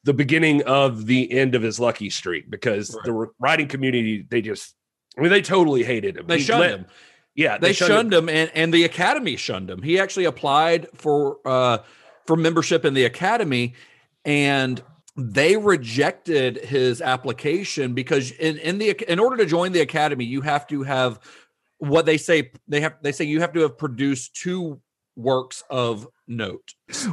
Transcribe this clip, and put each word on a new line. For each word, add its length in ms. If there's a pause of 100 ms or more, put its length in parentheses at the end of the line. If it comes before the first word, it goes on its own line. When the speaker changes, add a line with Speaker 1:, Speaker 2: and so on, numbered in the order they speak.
Speaker 1:
the 100
beginning 500
of 440
the 240
end 240
of 80
his 160
lucky 320
streak, 400
because 440
Speaker 2:
Right. 100
Speaker 1:
the 220 (120)
writing 280
community, 640
they 120
just, 340 (420)
I 40
mean, 100
they 100
totally 420
hated 340
him. 100
Speaker 2:
They 100
Speaker 1:
He 60
Speaker 2:
shunned 180
Speaker 1:
let 100
Speaker 2:
him. 140 (500)
Speaker 1:
Yeah, 220
Speaker 2:
They 120
Speaker 1:
they 40
shunned 180
Speaker 2:
shunned 220
Speaker 1:
him. 160
Speaker 2:
him, 60
and, 180
and 200
the 100
Academy 540
shunned 320
him. 120
He 180
actually 260
applied 680
for, 520
uh, 340 (480)
for 100
membership 480
in 80
the 120
Academy, 680 (520)
and 560 (340)
they 420
rejected 1000
his 440
application 920
because 380
in, 260
in 200
the, 140 (200)
in 80
order 180
to 80
join 260
the 100
Academy, 440
you 160
have 260
to 160
have 360 (580)
what 280
they 120
say, 340 (160)
they 140
have, 200
they 100
say 140
you 160
have 120
to 80
have 160
produced 580
two 440 (360)
works 540
of 380 (200)
note. 460 (400)